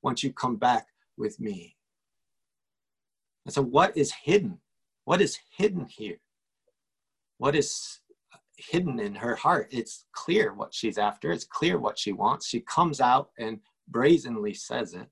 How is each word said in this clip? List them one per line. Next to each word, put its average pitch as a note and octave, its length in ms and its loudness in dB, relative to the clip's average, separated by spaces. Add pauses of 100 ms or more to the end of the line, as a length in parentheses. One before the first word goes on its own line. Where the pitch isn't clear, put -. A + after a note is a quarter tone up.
"Why B2+ 80 0
don't A#2+ 140 -4
you C3+ 100 -2
come A#2+ 240 -2
back B2 300 2 (280)
with A2 240 -4
me?" F#2+ 380 -8 (1700)
And C#3+ 80 -12
so C#3+ 80 0
what C#3 340 4
is C#3+ 160 2
hidden? D3+ 460 0 (460)
What F3+ 180 2
is - 160 0 (180)
hidden F3+ 300 0
here? G#2+ 320 -12 (1200)
What C#3 180 0
is - 440 -2 (580)
hidden D#3+ 420 -2
in G2+ 140 -4
her A2 220 -4
heart? F3 340 0
It's - 440 -8
clear F3+ 400 2
what G2 200 -10
she's G#2+ 240 -4
after. G#2 340 -2
It's - 120 -4
clear - 340 -2
what - 220 -2
she G#2 120 -2
wants. G#2 360 0
She A#2 140 -4
comes D#3+ 380 0
out B2 380 4
and A2 220 -6 (280)
brazenly A#2 680 4
says A2+ 400 -6
it. F#2 160 -14